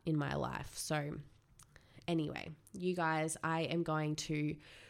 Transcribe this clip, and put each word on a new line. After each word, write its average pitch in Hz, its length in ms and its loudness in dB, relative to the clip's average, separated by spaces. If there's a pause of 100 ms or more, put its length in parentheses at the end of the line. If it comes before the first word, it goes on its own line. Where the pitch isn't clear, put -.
in 156 120 4
my 139 180 2
life. - 400 -2
So 151 360 -2 (960)
anyway, 160 420 0 (240)
you 180 220 0
guys, 160 480 2
I 165 180 2
am 170 220 2
going 156 320 2
to 151 400 0 (340)